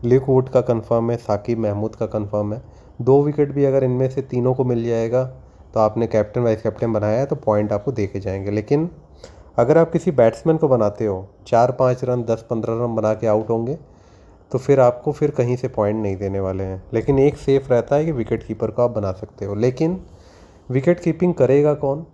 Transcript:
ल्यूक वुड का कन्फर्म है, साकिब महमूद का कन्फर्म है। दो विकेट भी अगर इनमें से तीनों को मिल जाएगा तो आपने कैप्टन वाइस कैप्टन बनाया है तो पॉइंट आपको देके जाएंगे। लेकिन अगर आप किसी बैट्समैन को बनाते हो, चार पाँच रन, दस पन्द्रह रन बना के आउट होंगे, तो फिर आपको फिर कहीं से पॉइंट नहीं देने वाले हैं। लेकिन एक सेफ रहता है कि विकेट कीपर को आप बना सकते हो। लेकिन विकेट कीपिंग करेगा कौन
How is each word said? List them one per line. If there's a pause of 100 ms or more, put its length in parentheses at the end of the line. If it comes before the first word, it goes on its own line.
ल्यूक
वुड
का
कन्फर्म
है,
साकिब
महमूद
का
कन्फर्म
है। (400)
दो
विकेट
भी
अगर
इनमें
से
तीनों
को
मिल
जाएगा (500)
तो
आपने
कैप्टन
वाइस
कैप्टन
बनाया
है
तो
पॉइंट
आपको
देके
जाएंगे।
लेकिन (680)
अगर
आप
किसी
बैट्समैन
को
बनाते
हो, (180)
चार
पाँच
रन,
दस
पन्द्रह
रन
बना
के
आउट
होंगे, (760)
तो
फिर
आपको
फिर
कहीं
से
पॉइंट
नहीं
देने
वाले
हैं। (100)
लेकिन
एक
सेफ
रहता
है
कि
विकेट
कीपर
को
आप
बना
सकते
हो।
लेकिन (680)
विकेट
कीपिंग
करेगा
कौन